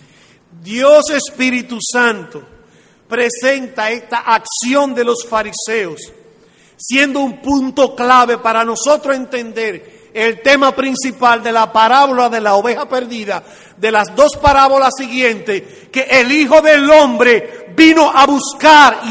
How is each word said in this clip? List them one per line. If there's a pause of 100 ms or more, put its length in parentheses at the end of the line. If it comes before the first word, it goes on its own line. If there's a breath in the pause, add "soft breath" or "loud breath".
(600 soft breath)
Dios
Espíritu
Santo (640 soft breath)
presenta
esta
acción
de
los
fariseos, (760 soft breath)
siendo
un
punto
clave
para
nosotros
entender (160)
el
tema
principal
de
la
parábola
de
la
oveja
perdida, (340 loud breath)
de
las
dos
parábolas
siguientes,
que
el
Hijo
del
Hombre
vino
a
buscar